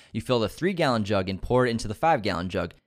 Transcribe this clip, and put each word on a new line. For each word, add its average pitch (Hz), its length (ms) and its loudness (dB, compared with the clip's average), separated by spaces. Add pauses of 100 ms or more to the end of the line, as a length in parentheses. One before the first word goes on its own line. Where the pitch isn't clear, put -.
(120)
You 117 80 -4
fill 120 200 0
the 104 100 0
three-gallon 151 560 0
jug 95 240 0
and 95 120 -6
pour 123 240 2
it 120 40 0
into 113 180 -4
the 107 60 -4
five-gallon 98 560 0
jug. 87 240 -4 (140)